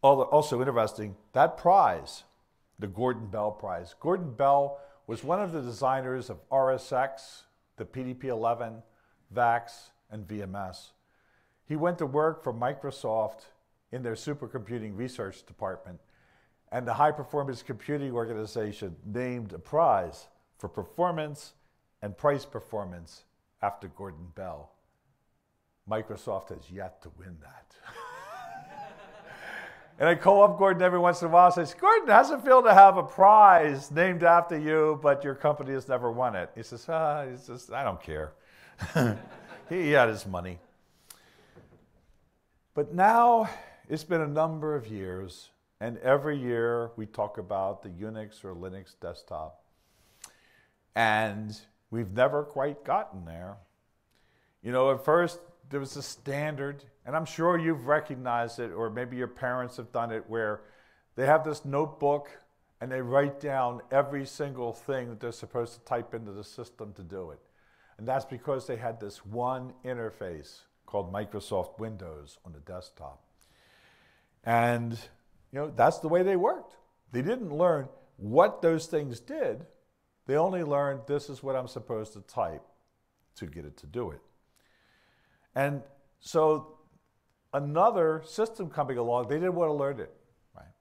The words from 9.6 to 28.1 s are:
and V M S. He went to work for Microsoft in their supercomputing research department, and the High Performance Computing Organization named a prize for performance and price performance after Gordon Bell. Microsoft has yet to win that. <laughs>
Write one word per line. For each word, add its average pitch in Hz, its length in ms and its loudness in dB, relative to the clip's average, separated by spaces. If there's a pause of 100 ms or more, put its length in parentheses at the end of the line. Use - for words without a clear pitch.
and 107 200 -14
V 104 140 -8
M 95 120 -10
S. 95 380 -12 (760)
He 147 80 -6
went 170 240 -2
to 160 80 -2
work 156 380 0
for 123 100 -4
Microsoft 117 920 -4 (440)
in 127 140 -10
their 113 100 -4
supercomputing 113 800 -10
research 113 480 -10
department, 92 540 -10 (720)
and 123 160 -6
the 113 80 -2
High 147 160 4
Performance 143 500 -6
Computing 139 520 -6
Organization 107 840 -6 (100)
named 120 480 -8
a 82 60 -12
prize 110 720 0 (300)
for 101 100 -10
performance 151 840 -6 (480)
and 104 140 -10
price 143 280 0
performance 92 800 -12 (380)
after 101 260 -4
Gordon 87 480 -14
Bell. 80 340 -12 (1200)
Microsoft 104 600 -6
has 85 200 -16
yet 92 320 -14
to 85 160 -20
win 87 220 -18
that. - 340 -20 (100)
<laughs> - 260 -16 (1900)